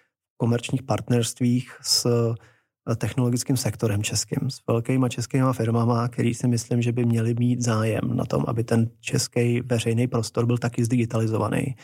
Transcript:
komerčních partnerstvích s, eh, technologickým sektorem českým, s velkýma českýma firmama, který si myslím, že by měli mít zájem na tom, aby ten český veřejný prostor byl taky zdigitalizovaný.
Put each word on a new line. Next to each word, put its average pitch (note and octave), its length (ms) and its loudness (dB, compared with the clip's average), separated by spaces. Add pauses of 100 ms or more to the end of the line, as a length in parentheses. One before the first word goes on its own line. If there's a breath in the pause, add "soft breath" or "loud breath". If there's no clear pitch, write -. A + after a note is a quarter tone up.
(380 loud breath)
komerčních A#2+ 460 0
partnerstvích A#2+ 960 0
s, - 240 0
eh, A#2 920 -2
technologickým B2 600 0
sektorem G#2+ 460 -2
českým, - 460 -4
s - 180 -8
velkýma B2 420 0
českýma C3 440 0
firmama, A#2 540 0
který A#2 260 0
si B2 140 -2
myslím, A#2+ 340 0
že A#2+ 100 0
by A#2+ 140 0
měli A#2 280 2
mít A#2+ 280 2
zájem A2 400 0 (140)
na - 100 -2
tom, - 220 0
aby A2+ 160 -2
ten A#2 260 2 (100)
český A#2+ 600 0
veřejný A#2+ 460 0
prostor A#2 380 -2
byl A#2+ 120 2
taky A#2 280 -2
zdigitalizovaný. A2+ 1000 0